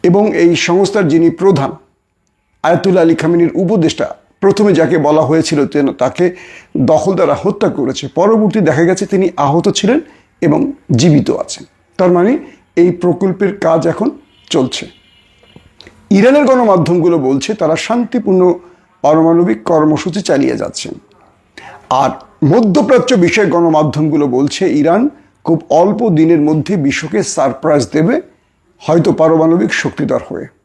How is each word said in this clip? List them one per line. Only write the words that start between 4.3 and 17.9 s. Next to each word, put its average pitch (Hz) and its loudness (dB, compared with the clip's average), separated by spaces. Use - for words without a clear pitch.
প্রথমে 202 2
যাকে 170 2
বলা 151 2
হয়েছিল 156 0
তেন-, 139 -2
তাকে 131 -2
দখলদাররা 160 0
হত্যা 208 -2
করেছে, 131 -6
পরবর্তী 214 2
দেখা 151 2
গেছে 185 -2
তিনি 190 -2
আহত 156 0
ছিলেন 240 0
এবং - 0
জীবিত 147 2
আছেন। - -14
তার 180 2
মানে 185 2
এই 175 4
প্রকল্পের 185 -2
কাজ 165 0
এখন 220 -4
চলছে। 131 -2
ইরানের 269 4
গণমাধ্যমগুলো 180 2
বলছে 135 -2
তারা 160 0
শান্তিপূর্ণ 220 -2